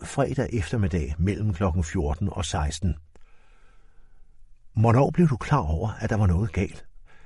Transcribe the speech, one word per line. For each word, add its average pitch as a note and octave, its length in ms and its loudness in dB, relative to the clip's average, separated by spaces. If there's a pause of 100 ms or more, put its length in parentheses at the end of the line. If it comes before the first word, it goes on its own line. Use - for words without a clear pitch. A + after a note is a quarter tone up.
fredag C3+ 500 -2
eftermiddag F#2 680 0
mellem G2+ 360 0
klokken F2+ 300 0
fjorten D#2 480 -2
og - 120 -4
seksten. D#2 500 -2 (1800)
"Hvornår A#2 360 4
blev E3+ 180 4
du B2+ 80 0
klar C#3 260 0
over, E2 280 0 (100)
at A2+ 100 -2
der A2 60 0
var G#2 100 4
noget F#2 260 2
galt?" - 320 -4 (420)